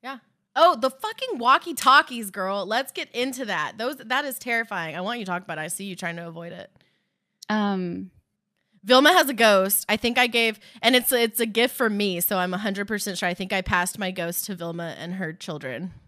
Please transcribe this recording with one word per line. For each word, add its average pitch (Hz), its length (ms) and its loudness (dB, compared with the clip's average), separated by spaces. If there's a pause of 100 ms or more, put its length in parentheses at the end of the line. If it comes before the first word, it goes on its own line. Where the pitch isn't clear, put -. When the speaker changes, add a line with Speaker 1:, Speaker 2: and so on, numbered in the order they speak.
Speaker 1:
Yeah. 254 160 -12 (380)
Oh, 330 180 8
the 262 160 -2
fucking 440 480 -8
walkie-talkies, 262 920 2
girl. 196 340 -4
Let's 240 240 -2
get 330 240 -10
into 254 300 -4
that. 190 340 -4
Those, 240 200 -6
that 262 260 -2
is 269 160 -8
terrifying. 214 560 -4
I 175 40 -8
want 233 200 -6
you 208 40 -6
to 185 60 -8
talk 180 140 -4
about 160 140 -10
it. - 20 -8
I 156 80 -8
see 196 160 -10
you 190 100 -10
trying 170 220 -8
to 170 100 -12
avoid 170 260 -14
it. - 180 -16 (800)
Speaker 2:
Um, 190 640 -2 (720)
Speaker 1:
Vilma 262 300 8
has 320 160 6
a 269 60 -2
ghost. 196 540 4
I 208 80 2
think 240 220 0
I 254 80 6
gave, 226 320 0 (240)
and 254 140 6
it's, 247 160 2
it's 233 260 2
a 233 80 2
gift 226 300 0
for 233 120 0
me, 202 320 -2
so 190 180 -2
I'm 180 140 0
a 180 60 -4
hundred 202 300 -4
percent 208 280 -4
sure. 185 120 -2
I 175 60 -2
think 185 180 -6
I 190 100 -2
passed 180 340 0
my 190 140 -4
ghost 175 360 -6
to 196 100 -8
Vilma 170 420 -8
and 170 160 -8
her 185 180 -6
children. 151 600 -10 (160)